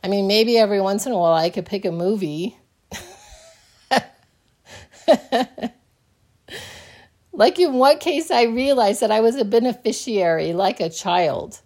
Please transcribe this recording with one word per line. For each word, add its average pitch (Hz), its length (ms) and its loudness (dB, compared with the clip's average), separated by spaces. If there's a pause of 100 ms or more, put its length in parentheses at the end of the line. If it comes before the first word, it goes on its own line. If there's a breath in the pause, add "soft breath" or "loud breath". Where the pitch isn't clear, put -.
I 185 40 -6
mean, 196 200 0
maybe 226 300 4
every 202 220 4
once 196 260 -2
in 254 60 -4
a 208 60 0
while 165 160 4
I 165 160 2
could 180 160 -8
pick 202 180 -8
a 185 60 -2
movie. 175 720 -4
<laughs> - 80 -20 (4000 loud breath)
Like, 240 240 2
in 339 160 2
one 277 240 4
case, 320 320 -4
I 240 120 2
realized 233 580 0
that 214 100 0
I 214 100 2
was 226 160 2
a 262 80 -2
beneficiary, 202 1080 -2
like 185 280 -2
a 165 100 -4
child. 170 760 -2